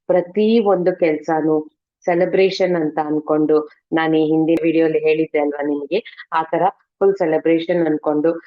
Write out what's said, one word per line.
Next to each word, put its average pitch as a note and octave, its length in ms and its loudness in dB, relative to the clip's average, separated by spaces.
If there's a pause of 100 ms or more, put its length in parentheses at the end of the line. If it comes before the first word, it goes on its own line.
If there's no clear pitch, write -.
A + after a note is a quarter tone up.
ಪ್ರತಿ G3 580 2
ಒಂದು F#3 320 2
ಕೆಲ್ಸಾನು D#3 720 0 (360)
ಸೆಲೆಬ್ರೇಷನ್ F3+ 720 0
ಅಂತ D#3 260 -2
ಅನ್ಕೊಂಡು, D3+ 680 0 (240)
ನಾನು E3 240 0
ಈ D#3 100 2
ಹಿಂದಿನ D#3+ 360 2
ವಿಡಿಯೋಲಿ D#3+ 360 0
ಹೇಳಿದ್ದೆ D#3 400 0
ಅಲ್ವಾ D3 240 -2
ನಿಮ್ಗೆ, D3 680 -6
ಆ E3 100 -2
ತರ E3 200 -4 (360)
ಫುಲ್ G3 160 2
ಸೆಲೆಬ್ರೇಷನ್ E3 720 0
ಅನ್ಕೊಂಡು D3+ 460 0 (140)